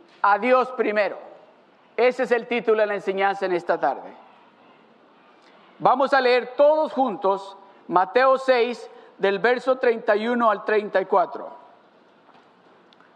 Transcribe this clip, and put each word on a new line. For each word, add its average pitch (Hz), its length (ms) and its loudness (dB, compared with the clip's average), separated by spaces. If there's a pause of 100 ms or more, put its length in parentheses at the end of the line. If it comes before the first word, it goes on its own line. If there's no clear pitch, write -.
(220)
a 208 160 4
Dios 254 360 2
primero. 208 580 -4 (680)
Ese 254 260 0
es 220 80 -2
el 240 160 0
título 220 320 0
de 214 80 2
la 208 80 -4
enseñanza 190 500 -2
en 185 60 -2
esta 170 260 -2
tarde. - 360 -4 (1600)
Vamos 254 360 2
a 269 80 4
leer 247 340 0
todos 302 380 2
juntos 196 600 -2 (340)
Mateo 247 480 2
seis, 247 520 0 (300)
del 196 180 0
verso 247 400 0
treinta 226 380 0
y 214 120 -2
uno 240 220 0
al 202 140 -2
treinta 208 360 0
y 190 60 -2
cuatro. 175 440 -2 (1700)